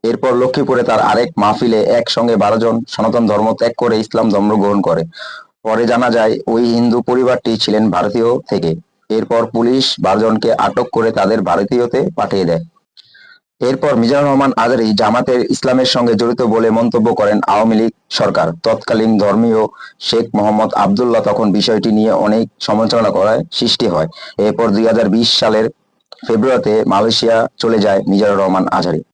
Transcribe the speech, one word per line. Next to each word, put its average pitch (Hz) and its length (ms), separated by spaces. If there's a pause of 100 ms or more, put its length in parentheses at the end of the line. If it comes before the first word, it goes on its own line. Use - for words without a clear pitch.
এরপর 127 220 (100)
লক্ষ্মীপুরে 127 480
তার 110 120 (100)
আরেক 113 180 (120)
মাহফিলে 110 380 (200)
একসঙ্গে 117 440
বারো 104 200
জন 113 120 (180)
সনাতন 113 380
ধর্ম 104 160 (120)
ত্যাগ 117 220
করে 117 220
ইসলাম 113 300
ধর্ম 104 180 (100)
গ্রহণ 101 260
করে। 85 160 (640)
পরে 113 260
জানা 120 260
যায়, 113 160 (200)
ওই 117 100 (120)
হিন্দু 117 220 (120)
পরিবারটি 123 420 (120)
ছিলেন 107 200 (120)
ভারতীয় 110 340 (220)
থেকে। 85 200 (460)
এরপর 117 240 (140)
পুলিশ 123 280 (220)
বারো 98 180
জনকে 113 260 (160)
আটক 101 300
করে 113 140 (100)
তাদের 104 200 (100)
ভারতীয়তে 120 500 (200)
পাঠিয়ে 95 320
দেয়। 82 140 (1040)
এরপর 135 320
মিজানুর 143 280
রহমান 135 220 (120)
আজহারি 117 240 (140)
জামাতের 123 380 (160)
ইসলামের 127 400
সঙ্গে 120 260
জড়িত 120 200 (120)
বলে 113 240
মন্তব্য 117 300 (120)
করেন 104 180 (160)
আওয়ামী 110 260
লীগ 113 120 (280)
সরকার। 87 280 (180)
তৎকালীন 110 460 (120)
ধর্মীয় 110 380 (460)
শেখ 117 180 (120)
মোহাম্মদ 107 340 (120)
আবদুল্লাহ 113 460
তখন 110 180 (100)
বিষয়টি 107 400
নিয়ে 110 160 (120)
অনেক 107 200 (200)
সমালোচনা 110 520
করার 107 220 (180)
সৃষ্টি 117 360
হয়। 80 140 (380)
এরপর 110 300
দুই 113 140
হাজার 110 260
বিশ 113 140 (100)
সালের 110 260 (600)
ফেব্রুয়ারিতে 113 480 (180)
মালয়েশিয়া 113 460 (240)
চলে 113 240
যায় 98 140 (100)
মিজানুর 101 320
রহমান 92 240 (120)
আজহারি। 87 240 (120)